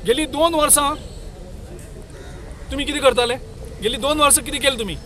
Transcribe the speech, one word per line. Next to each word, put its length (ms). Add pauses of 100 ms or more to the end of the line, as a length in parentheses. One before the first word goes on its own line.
गेली 180
दोन 280
वर्सां 420 (1800)
तुमी 120
कितें 180
करताले? 340 (480)
गेली 140
दोन 220
वर्सां 240
कितें 180
केलें 180
तुमी? 160 (100)